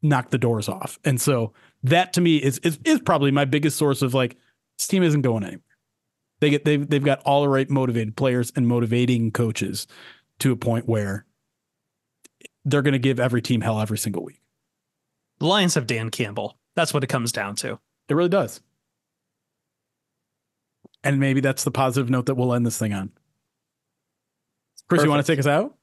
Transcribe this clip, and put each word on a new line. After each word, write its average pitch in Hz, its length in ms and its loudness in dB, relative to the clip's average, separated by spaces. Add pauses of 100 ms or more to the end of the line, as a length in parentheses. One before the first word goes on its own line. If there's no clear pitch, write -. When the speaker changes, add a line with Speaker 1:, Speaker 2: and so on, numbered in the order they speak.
Speaker 1:
knock 143 280 0
the 131 80 0
doors 113 300 0
off. - 360 -10
And 135 160 0
so 117 320 0 (300)
that 170 300 2
to 175 80 0
me 170 160 4
is, 139 220 0
is, 165 260 -2
is 311 160 4
probably 139 320 2
my 143 140 2
biggest 147 300 0
source 139 260 0
of, 127 120 -2
like, 127 220 0 (420)
this - 80 -4
team 190 160 2
isn't 151 200 2
going 113 200 0
anywhere. 92 220 -14 (720)
They 151 120 4
get, 143 140 0
they've, 143 240 0
they've 143 160 0
got 139 200 2
all 143 180 2
the 143 60 2
right 135 200 2
motivated 117 480 -2
players 123 380 0
and 123 140 2
motivating 120 640 2
coaches 104 560 -4 (500)
to 131 140 0
a 117 40 0
point 117 320 -2
where 104 380 -4 (1400)
they're 143 180 2
gonna 135 180 2
give 127 180 0
every 123 240 0
team 120 200 0
hell 110 180 -2
every 107 180 -2
single 95 240 -6
week. - 140 -16 (1040)
Speaker 2:
The 143 80 -2
Lions 180 260 2
have 131 140 -2
Dan 113 240 -4
Campbell. 104 480 -6 (180)
That's 165 160 0
what 147 100 0
it 139 40 -4
comes 117 260 -2
down 104 240 -6
to. 107 220 -8 (320)
Speaker 1:
It 147 40 0
really 175 140 2
does. 170 320 -2 (2500)
And 139 160 0
maybe 135 220 2
that's 135 240 -2
the 147 60 -2
positive 131 400 0
note 127 160 0
that 135 80 -2
we'll 123 180 0
end 120 140 0
this 113 120 -4
thing 110 140 -2
on. 98 180 -6 (1800)
Chris, 160 160 4
you 151 60 4
wanna 147 140 4
Speaker 3:
Perfect. 139 60 -2
Speaker 1:
take 160 100 2
us 139 80 2
out? 175 360 0